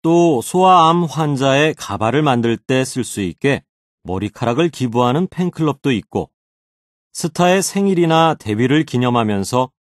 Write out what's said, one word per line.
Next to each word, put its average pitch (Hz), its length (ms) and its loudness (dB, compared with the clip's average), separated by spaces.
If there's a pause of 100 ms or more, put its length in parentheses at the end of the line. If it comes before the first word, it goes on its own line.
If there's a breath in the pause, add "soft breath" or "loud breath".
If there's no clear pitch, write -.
또 165 400 2
소아암 175 640 4
환자의 143 720 0
가발을 110 480 -2
만들 117 340 0
때 131 240 -2
쓸 131 220 -4
수 - 180 -8
있게 101 420 -2 (400)
머리카락을 117 680 -2
기부하는 123 580 0
팬클럽도 160 640 -4
있고, 95 400 -4 (840)
스타의 180 480 0
생일이나 165 800 0
데뷔를 123 440 0
기념하면서 123 880 -2 (120)